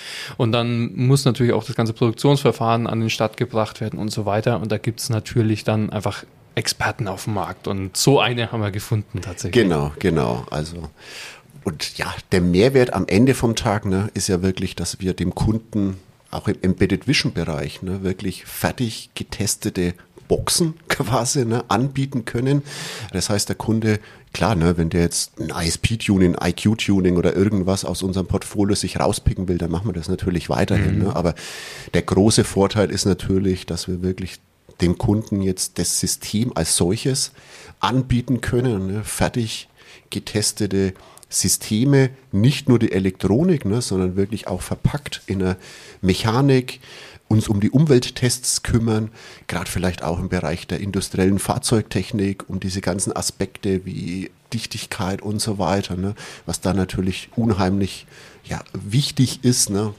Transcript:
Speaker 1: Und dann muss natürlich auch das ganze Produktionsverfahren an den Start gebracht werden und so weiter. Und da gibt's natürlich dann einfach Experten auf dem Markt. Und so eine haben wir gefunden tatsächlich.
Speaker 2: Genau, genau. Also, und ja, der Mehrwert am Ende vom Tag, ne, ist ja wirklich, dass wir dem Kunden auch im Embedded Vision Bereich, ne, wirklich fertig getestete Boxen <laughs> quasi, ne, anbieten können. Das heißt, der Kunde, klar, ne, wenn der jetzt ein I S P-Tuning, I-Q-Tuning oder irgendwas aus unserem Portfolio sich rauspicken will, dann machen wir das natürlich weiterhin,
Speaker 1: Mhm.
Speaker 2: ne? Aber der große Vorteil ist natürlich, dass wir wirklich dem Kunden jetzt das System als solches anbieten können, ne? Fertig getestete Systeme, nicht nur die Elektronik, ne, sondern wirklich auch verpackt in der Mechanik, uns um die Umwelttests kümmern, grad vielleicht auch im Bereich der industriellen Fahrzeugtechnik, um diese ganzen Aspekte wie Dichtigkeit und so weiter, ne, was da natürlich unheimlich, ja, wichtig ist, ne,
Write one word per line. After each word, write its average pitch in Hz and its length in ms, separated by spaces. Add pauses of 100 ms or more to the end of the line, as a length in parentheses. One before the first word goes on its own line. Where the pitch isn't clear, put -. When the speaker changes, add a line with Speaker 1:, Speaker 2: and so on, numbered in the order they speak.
(380)
Speaker 1:
Und 117 160
dann 117 420
muss 131 300
natürlich 120 260
auch 104 140
das 120 100
ganze 110 160
Produktionsverfahren 117 960
an 113 140
den 113 80
Start 107 260
gebracht 110 460
werden 107 180
und 104 120
so 104 140
weiter. 107 360
Und 107 100
da 107 60
gibt's - 320
natürlich 110 560
dann 110 240
einfach 101 340 (320)
Experten - 520
auf 95 160
dem 110 120
Markt. 90 340
Und 95 260
so 139 240
eine 117 320
haben 117 80
wir 104 120
gefunden 104 500
tatsächlich. 98 420
Speaker 2:
Genau, 73 360
genau. 65 500
Also, 78 400 (720)
und - 340
ja, - 160 (200)
der 92 80
Mehrwert 117 500
am 92 160
Ende 123 260
vom 113 220
Tag, 107 300
ne, 95 280
ist 98 140
ja 92 140
wirklich, 92 340
dass - 240
wir 92 140
dem 90 200
Kunden 104 640 (340)
auch 87 180
im 95 120
Embedded 92 460
Vision 131 240
Bereich, 80 500
ne, 95 220
wirklich 95 420
fertig - 720
getestete - 800 (340)
Boxen - 540
<laughs> - 80
quasi, 120 560
ne, 113 240
anbieten 135 560
können. 135 380 (500)
Das 92 160
heißt, 101 180
der 98 80
Kunde, 110 440 (340)
klar, 98 220
ne, 82 220
wenn 82 120
der 87 120
jetzt - 380
ein 80 100
I 85 180
S 80 100
P-Tuning, 95 680
I-Q-Tuning 92 720
oder 85 220
irgendwas 95 480
aus 90 180
unserem 92 240
Portfolio 101 480
sich - 240
rauspicken 92 480
will, 87 120
dann 85 120
machen 90 160
wir 92 60
das 82 160
natürlich 90 400
weiterhin, 95 480
Speaker 1:
Mhm. 82 80
Speaker 2:
ne? - 100
Aber 85 200 (580)
der 87 80
große 101 420
Vorteil 98 480
ist - 140
natürlich, 95 600
dass - 220
wir 90 140
wirklich 92 380 (420)
dem 87 160
Kunden 107 440
jetzt - 360
das - 220
System - 560
als - 220
solches 113 560 (480)
anbieten 123 580
können, 120 480
ne? 101 160
Fertig - 640 (420)
getestete 98 840 (340)
Systeme, 131 840 (200)
nicht 120 380
nur 120 100
die 113 140
Elektronik, 98 720
ne, 104 160
sondern 92 340
wirklich 98 320
auch 90 140
verpackt - 640
in 98 120
der 92 180 (440)
Mechanik, 127 800 (480)
uns 107 200
um 101 120
die 101 100
Umwelttests - 920
kümmern, 110 480 (360)
grad 87 220
vielleicht 90 320
auch 85 160
im 90 120
Bereich 87 360
der 87 140
industriellen 95 580
Fahrzeugtechnik, 98 1080
um 95 120
diese 95 220
ganzen 110 340
Aspekte 95 680
wie 92 460 (200)
Dichtigkeit 98 720
und 107 180
so 104 200
weiter, 95 380
ne, 98 180 (320)
was - 140
da 92 120
natürlich 92 640
unheimlich, 98 720 (360)
ja, - 180 (120)
wichtig 117 720
ist, 123 260
ne, 104 300